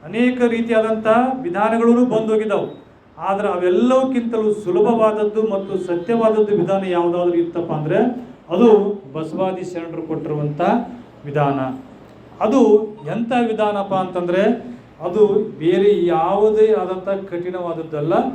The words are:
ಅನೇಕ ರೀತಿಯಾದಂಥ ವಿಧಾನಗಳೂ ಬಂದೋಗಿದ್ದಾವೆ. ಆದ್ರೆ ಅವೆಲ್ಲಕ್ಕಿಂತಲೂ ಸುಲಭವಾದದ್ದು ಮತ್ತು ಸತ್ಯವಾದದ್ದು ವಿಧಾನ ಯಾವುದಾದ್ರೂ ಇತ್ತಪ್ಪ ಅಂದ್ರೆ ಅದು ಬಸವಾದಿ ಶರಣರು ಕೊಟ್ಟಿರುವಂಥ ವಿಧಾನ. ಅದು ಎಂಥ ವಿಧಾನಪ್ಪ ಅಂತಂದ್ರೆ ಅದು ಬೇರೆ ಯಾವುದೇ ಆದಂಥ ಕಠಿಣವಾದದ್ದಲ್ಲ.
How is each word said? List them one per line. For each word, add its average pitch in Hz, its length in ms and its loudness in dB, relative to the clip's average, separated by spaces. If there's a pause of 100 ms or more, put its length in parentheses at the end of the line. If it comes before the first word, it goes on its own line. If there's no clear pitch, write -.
ಅನೇಕ 247 360 0
ರೀತಿಯಾದಂಥ 226 680 0 (340)
ವಿಧಾನಗಳೂ 226 640 2
ಬಂದೋಗಿದ್ದಾವೆ. 214 800 -2 (340)
ಆದ್ರೆ 196 300 -2
ಅವೆಲ್ಲಕ್ಕಿಂತಲೂ 226 1040 0
ಸುಲಭವಾದದ್ದು 214 880 2
ಮತ್ತು 196 340 -4
ಸತ್ಯವಾದದ್ದು 208 800 0
ವಿಧಾನ 190 280 0
ಯಾವುದಾದ್ರೂ 175 480 0
ಇತ್ತಪ್ಪ 170 380 -2
ಅಂದ್ರೆ 156 260 -2 (520)
ಅದು 202 520 4 (120)
ಬಸವಾದಿ 180 500 -4
ಶರಣರು 165 380 -10
ಕೊಟ್ಟಿರುವಂಥ 151 600 -6 (640)
ವಿಧಾನ. 143 340 0 (840)
ಅದು 214 400 4
ಎಂಥ 214 480 -6 (160)
ವಿಧಾನಪ್ಪ 208 460 -2
ಅಂತಂದ್ರೆ 180 500 -2 (580)
ಅದು 202 260 2 (320)
ಬೇರೆ 185 460 4
ಯಾವುದೇ 202 680 2
ಆದಂಥ 185 600 -4
ಕಠಿಣವಾದದ್ದಲ್ಲ. 170 800 -6 (220)